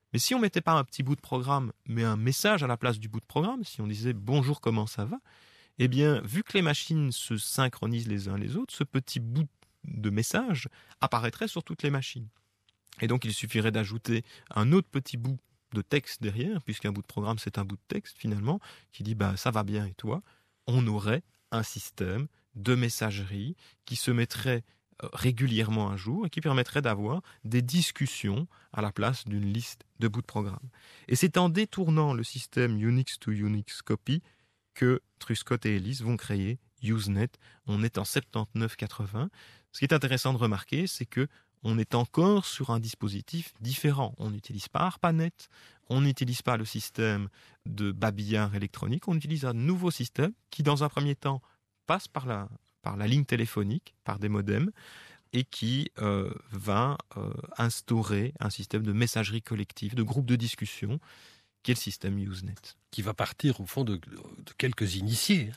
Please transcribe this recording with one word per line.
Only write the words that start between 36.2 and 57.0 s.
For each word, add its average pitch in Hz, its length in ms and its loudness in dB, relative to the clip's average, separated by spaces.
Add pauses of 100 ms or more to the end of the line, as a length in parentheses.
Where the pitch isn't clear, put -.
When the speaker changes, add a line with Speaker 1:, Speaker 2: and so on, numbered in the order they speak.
Speaker 1:
Usenet. 104 460 2 (360)
On 104 180 0
est 117 140 0
en 101 80 -2
septante-neuf 113 680 -2
quatre-vingts. 107 540 -4 (420)
Ce - 80 -10
qui - 60 0
est 135 80 4
intéressant 131 400 2
de 123 40 0
remarquer, 117 500 0
c'est - 180 -6
que 131 220 0 (360)
on 113 140 2
est 110 180 2
encore 180 500 4
sur - 260 -4
un 117 80 2
dispositif 110 800 -6
différent. 135 560 0
On 107 140 -4
n'utilise 101 360 -8
pas - 120 -2
arpanet, 170 520 2 (580)
on 131 120 4
n'utilise 131 400 2
pas 123 160 2
le 110 80 -2
système 107 640 -2 (360)
de 101 260 -2
babillard 104 640 0
électronique, 101 520 -2
on 175 80 2
utilise 147 300 -2
un 123 80 0
nouveau 170 380 2
système 147 420 -2 (160)
qui, - 140 -2
dans 147 200 4
un 147 60 2
premier 143 260 0
temps, 135 260 -4 (440)
passe 190 220 0
par 135 180 -6
la, 101 240 -4 (320)
par 101 160 -4
la 101 80 0
ligne 131 200 4
téléphonique, 117 680 0 (100)
par 104 140 -4
des 104 120 -2
modems, 104 420 2 (640)
et 127 100 2
qui, 127 560 -4
euh, 101 340 0 (180)
va, 104 460 0 (200)